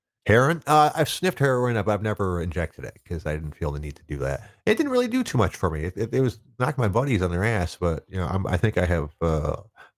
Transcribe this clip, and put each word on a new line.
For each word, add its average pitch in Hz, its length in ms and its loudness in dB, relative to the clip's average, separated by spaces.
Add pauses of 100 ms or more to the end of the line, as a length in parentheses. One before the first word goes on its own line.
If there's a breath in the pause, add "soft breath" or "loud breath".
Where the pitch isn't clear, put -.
(260)
Heroin? 135 400 4
Uh, 151 280 6
I've 160 140 0
sniffed 180 300 -2
heroin, 123 380 2
but 101 120 0
I've 104 140 0
never 95 400 0
injected 85 420 -4
it - 220 -14
'cause 80 180 -6
I 76 100 -2
didn't 78 220 -6
feel 78 140 -2
the 73 100 -4
need 73 160 -10
to - 100 -20
do 71 120 -6
that. 67 320 -4 (160)
It 220 100 4
didn't 285 160 -2
really 247 160 2
do 254 160 0
too - 140 -2
much 95 180 2
for 85 140 -2
me. 78 140 -4
It, 90 120 -6
it, 117 180 -4
it 131 60 2
was 127 180 0 (200)
knock 135 180 -2
my 117 120 2
buddies 113 340 2
on 90 80 0
their 87 140 0
ass, 104 360 -2
but, 82 280 -2
you 92 100 -8
know, 90 80 -2
I'm, 95 200 -2
I 90 120 0
think - 180 0
I 90 80 4
have, 82 260 0 (120)
uh, 78 340 0 (420 loud breath)